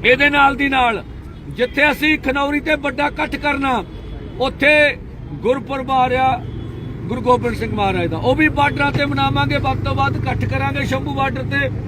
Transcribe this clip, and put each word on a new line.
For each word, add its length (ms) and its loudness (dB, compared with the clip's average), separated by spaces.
ਇਹਦੇ 260 6
ਨਾਲ 260 4
ਦੀ 120 0
ਨਾਲ 360 2
ਜਿੱਥੇ 420 2
ਅਸੀਂ 280 2
ਖਨੌਰੀ 420 0
ਤੇ 140 0
ਵੱਡਾ 320 -2
ਇਕੱਠ 300 -4
ਕਰਨਾ, 480 0
ਉੱਥੇ 580 4
ਗੁਰਪੁਰਬ 580 -2
ਆ 180 4
ਰਿਹਾ 340 2
ਗੁਰੂ 160 -4
ਗੋਬਿੰਦ 360 2
ਸਿੰਘ 180 -4
ਮਹਾਰਾਜ 320 2
ਦਾ, 100 -2
ਉਹ 180 2
ਵੀ 140 4
ਬਾਰਡਰਾਂ 440 2
ਤੇ 120 0
ਮਨਾਵਾਂਗੇ, 540 0
ਵੱਧ 260 -2
ਤੋਂ 100 0
ਵੱਧ 220 0
ਇਕੱਠ 280 -2
ਕਰਾਂਗੇ 400 -2
ਸ਼ੰਭੂ 300 -2
ਬਾਰਡਰ 280 -2
ਤੇ। 280 0